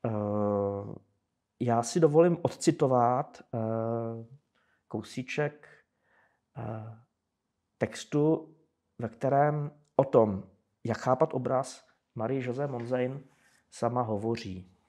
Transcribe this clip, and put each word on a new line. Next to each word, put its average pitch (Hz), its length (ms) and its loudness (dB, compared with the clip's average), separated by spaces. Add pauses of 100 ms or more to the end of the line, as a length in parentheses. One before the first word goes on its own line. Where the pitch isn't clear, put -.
Eh, 104 880 -2 (680)
já 117 220 2
si 170 180 0
dovolím 165 420 6
odcitovat, 131 1000 2 (120)
eh, 117 40 -4 (1300)
kousíček, - 800 -6 (880)
eh, 113 420 -10 (800)
textu, - 760 0 (440)
ve 117 100 -6
kterém 147 600 0 (260)
o 135 80 4
tom, 110 400 4 (400)
jak 110 140 -2
chápat 131 360 2
obraz, 131 520 -4 (300)
Marie-José 127 500 -4
Monzeyn 127 540 -4 (500)
sama 123 320 -2
hovoří. 107 680 -4 (160)